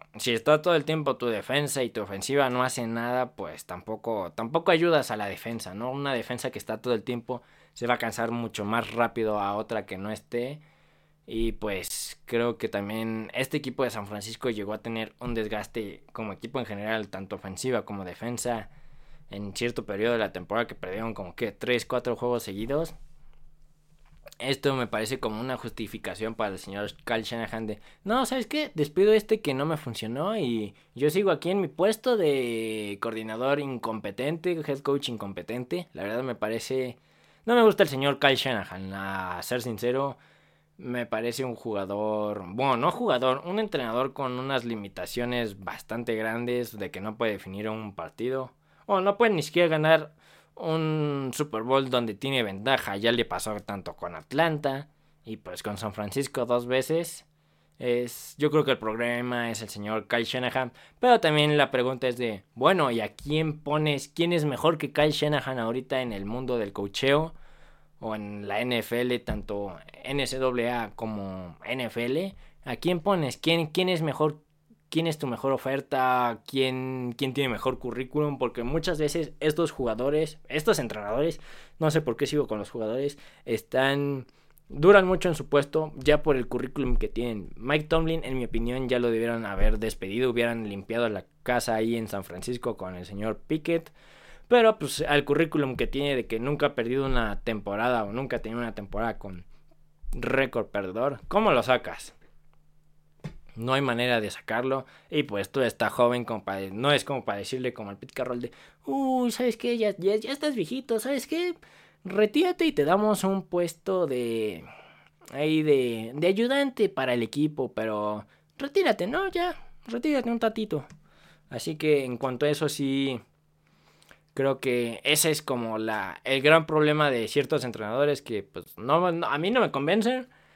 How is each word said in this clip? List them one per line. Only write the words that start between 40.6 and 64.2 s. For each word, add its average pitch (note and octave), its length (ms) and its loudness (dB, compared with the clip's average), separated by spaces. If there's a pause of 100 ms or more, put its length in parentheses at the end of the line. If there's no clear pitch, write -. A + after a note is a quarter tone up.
Me B2 280 -6
parece A#2 380 -2
un B2 120 -4
jugador, G#2 920 -2
bueno, B2 300 2
no D3 140 2
jugador, C3+ 540 2
un F#3+ 140 -2
entrenador C3 540 -2
con B2+ 260 -4
unas C3 240 -2
limitaciones A2+ 960 -4
bastante A#2 560 -6
grandes A#2 600 -2
de F#2+ 120 -6
que F#2 120 -10
no G#2+ 160 -8
puede A2+ 160 0
definir G2 340 -8
un A2 260 -6
partido. B2+ 600 -6 (320)
O G3 160 2
no G3+ 160 4
puede A3+ 160 6
ni D#3+ 100 2
siquiera F3 240 4
ganar D#3 460 6 (420)
un D#3 800 0
Super B2+ 300 -2
Bowl C3 260 2
donde A#2+ 240 0
tiene C3+ 300 0
ventaja. G#2 520 0
Ya A2+ 160 4
le A#2 140 2
pasó G#2 320 -4
tanto G2 400 -8
con F2 180 -8
Atlanta D3 720 0 (380)
y, A2 100 -8
pues, - 280 -12
con G#2 140 -4
San G#2 160 -6
Francisco A#2+ 520 -4
dos A#2+ 200 0
veces. C#3+ 600 -2 (520)
Es, B2 600 -2
yo D3 120 2
creo D3+ 140 4
que C3+ 80 2
el C3 60 2
problema A#2+ 760 -2
es A2 100 -8
el A2 60 -10
señor G#2 400 -6
Kyle A#2 160 2
Shanahan. B2 480 -2 (300)
Pero B3 180 8
también D3+ 380 6
la C#3 140 4
pregunta B2+ 360 0
es A#2+ 80 0
de, A2+ 300 -4 (100)
bueno, D3+ 340 4
¿y A#2 120 0
a G#2 140 -6
quién D3+ 440 -2
pones? D3 480 0
¿Quién E3+ 240 0